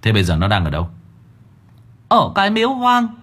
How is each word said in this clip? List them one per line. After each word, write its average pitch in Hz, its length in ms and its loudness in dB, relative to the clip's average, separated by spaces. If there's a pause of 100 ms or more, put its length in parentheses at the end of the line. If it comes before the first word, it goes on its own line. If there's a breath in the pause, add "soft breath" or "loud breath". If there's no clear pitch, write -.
Thế 113 100 -2
bây 104 120 2
giờ 85 120 0
nó 82 120 0
đang 101 180 0
ở 78 60 -2
đâu? 80 180 -6 (1160)
Ở 170 280 2
cái 196 140 2
miếu 220 240 0
hoang 247 340 0 (160)